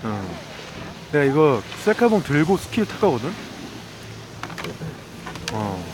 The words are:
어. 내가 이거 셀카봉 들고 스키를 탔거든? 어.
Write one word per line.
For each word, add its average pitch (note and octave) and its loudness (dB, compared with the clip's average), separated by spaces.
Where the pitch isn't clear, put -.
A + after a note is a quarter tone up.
어. G2 -4
내가 D3 6
이거 C#3 6
셀카봉 G#3+ 6
들고 D#3 4
스키를 - 0
탔거든? C#3+ 2
어. G2 -6